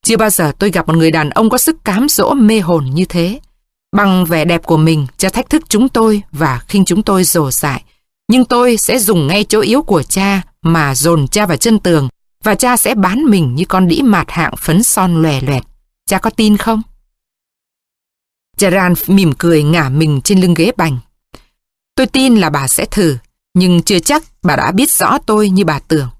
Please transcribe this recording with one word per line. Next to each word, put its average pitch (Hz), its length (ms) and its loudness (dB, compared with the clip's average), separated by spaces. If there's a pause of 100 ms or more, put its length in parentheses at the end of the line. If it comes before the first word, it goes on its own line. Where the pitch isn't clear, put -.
Chưa 226 140 0
bao 214 120 0
giờ 156 300 -2
tôi 202 120 0
gặp 170 160 -4
một 165 80 0
người 160 160 4
đàn 156 180 -2
ông 220 200 0
có 254 80 0
sức - 280 -4
cám 214 240 -2
dỗ - 240 0
mê 226 260 4
hồn 165 340 -2
như 175 120 0
thế." 180 340 -4 (520)
Bằng 185 340 2
vẻ 160 200 -2
đẹp 170 180 -2
của 165 140 0
mình, 156 300 2 (100)
cha 190 120 -2
thách - 200 -6
thức 311 200 0
chúng 247 200 2
tôi 220 420 0
và 139 360 -4
khinh 196 180 2
chúng 185 180 0
tôi 185 200 0
rồ 151 280 0
dại. - 320 -6 (440)
Nhưng 247 180 2
tôi 240 320 2
sẽ 247 220 -2
dùng 185 280 0
ngay 202 160 -2
chỗ - 180 0
yếu 262 200 0
của 165 220 0
cha 196 380 -2 (200)
mà 156 340 0
dồn 147 320 0
cha 208 180 -2
vào 165 120 -2
chân 220 220 0
tường, 151 300 0 (340)
và 254 120 0
cha 247 220 0
sẽ 240 180 -2
bán 208 300 0
mình 165 300 2
như 175 100 -2
con 185 220 0
đĩ 170 140 0
mạt 202 300 2
hạng - 260 -4
phấn 165 260 0
son 175 380 0
lòe 147 200 0
loẹt. 131 220 -2 (420)
Cha 190 140 -2
có 220 100 -2
tin 208 280 2
không? 220 240 -2 (1800)
Cha 196 120 0
Ranf 180 440 0
mỉm 185 240 4
cười 165 260 2
ngả 151 260 0
mình 147 320 0
trên 190 200 2
lưng 175 120 2
ghế 165 240 0
bành. 151 200 -2 (1000)
"Tôi 262 120 2
tin 254 280 2
là 170 140 2
bà 139 180 -4
sẽ - 180 -2
thử, 160 320 -2 (360)
nhưng 180 280 2
chưa 180 180 0
chắc 302 240 0 (200)
bà 147 120 0
đã - 160 -2
biết 262 200 0
rõ - 340 0
tôi 214 240 2
như 185 160 2
bà 147 140 -2
tưởng." 139 300 -2 (100)